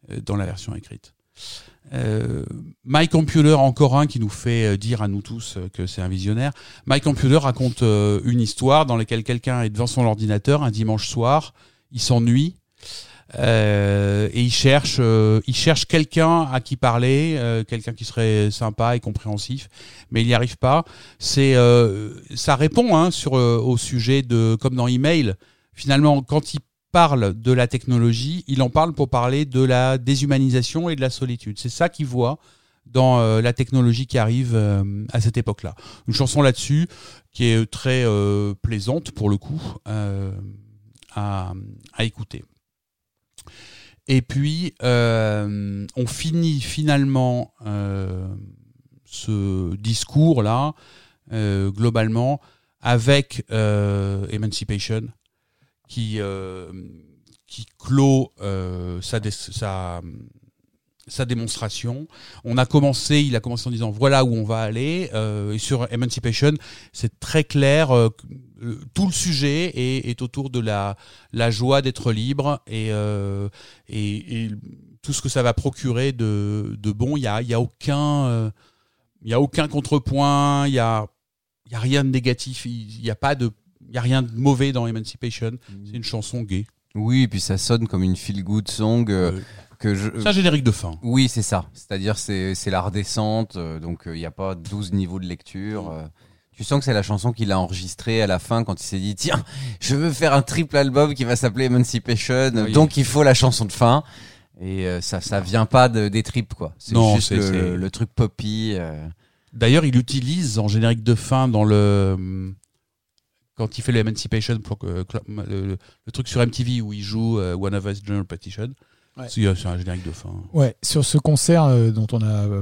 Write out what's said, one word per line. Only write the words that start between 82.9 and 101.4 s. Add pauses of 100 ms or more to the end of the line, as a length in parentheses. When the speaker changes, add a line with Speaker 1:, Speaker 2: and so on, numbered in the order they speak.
Speaker 1:
y
a
pas
de, (360)
il
y
a
rien
de
mauvais
dans
Emancipation.
Speaker 2:
Mm. (100)
Speaker 1:
C'est
une
chanson
gay. (280)
Speaker 2:
Oui,
et
puis
ça
sonne
comme
une
feel-good
song,
euh,
Speaker 1:
Ouais. (360)
Speaker 2:
que
je, (120)
Speaker 1:
C'est
un
générique
de
fin. (100)
Speaker 2:
Oui,
c'est
ça.
C'est-à-dire,
c'est,
c'est
la
redescente,
euh,
donc,
euh,
il
y
a
pas
douze
niveaux
de
lecture,
Speaker 1:
Mm.
Speaker 2:
euh. (500)
Tu
sens
que
c'est
la
chanson
qu'il
a
enregistrée
à
la
fin
quand
il
s'est
dit, «
Tiens, (360)
je
veux
faire
un
triple
album
qui
va
s'appeler